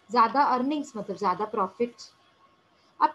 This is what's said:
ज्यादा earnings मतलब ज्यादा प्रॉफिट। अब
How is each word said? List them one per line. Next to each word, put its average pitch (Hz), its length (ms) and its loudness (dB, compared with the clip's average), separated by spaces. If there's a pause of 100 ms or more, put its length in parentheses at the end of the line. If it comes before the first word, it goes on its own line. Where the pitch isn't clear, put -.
ज्यादा 233 340 4
earnings 277 540 -2
मतलब 190 200 -8
ज्यादा 185 280 -2
प्रॉफिट। 220 500 -4 (1040)
अब 302 160 4